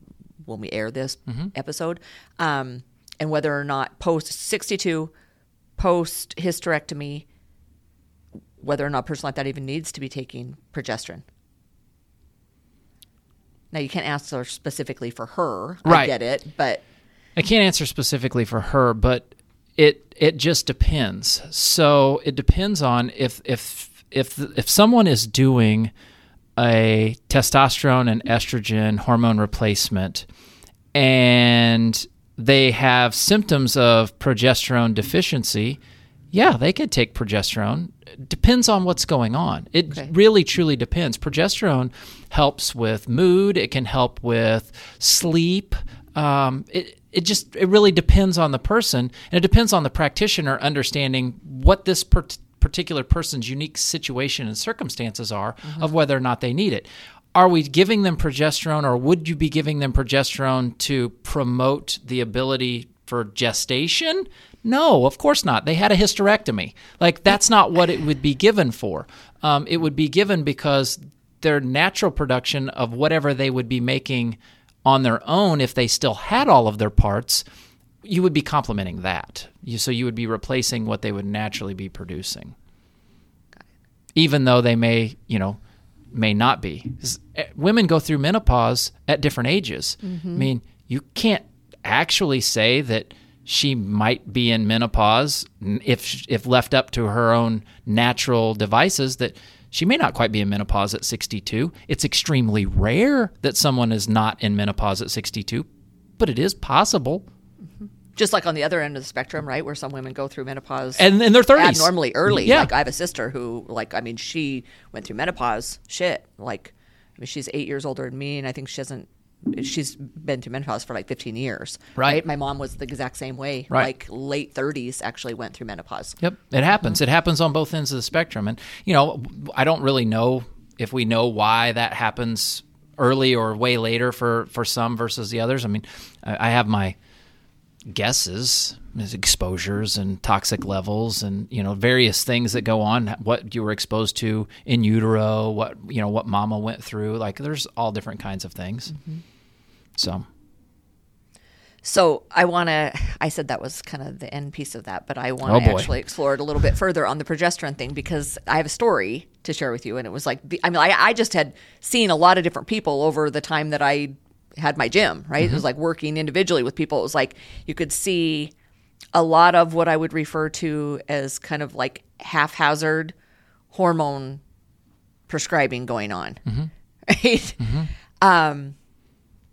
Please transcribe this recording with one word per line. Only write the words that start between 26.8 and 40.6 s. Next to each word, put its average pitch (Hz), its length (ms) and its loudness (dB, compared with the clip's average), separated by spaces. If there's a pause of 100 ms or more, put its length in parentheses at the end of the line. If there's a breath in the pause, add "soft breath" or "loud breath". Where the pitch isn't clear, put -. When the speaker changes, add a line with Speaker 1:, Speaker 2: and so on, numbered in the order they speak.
Speaker 2:
testosterone 127 840 4
and 110 140 -2
estrogen 107 760 0
hormone 117 400 4
replacement 104 880 -2 (640 soft breath)
and 120 1120 4 (320)
they 131 320 6
have 123 460 4
symptoms 156 600 2
of 117 440 4
progesterone 120 760 2
deficiency, 120 840 -2 (500 soft breath)
yeah, 240 280 4
they 147 160 2
could - 180 -4
take - 240 0
progesterone. 107 760 -2 (380)
Depends 240 420 6
on 196 140 4
what's 175 220 0
going 120 300 2
on. 147 380 -2
It 160 240 2
Speaker 1:
Okay. 147 140 -10
Speaker 2:
really, 202 320 8
truly 156 320 2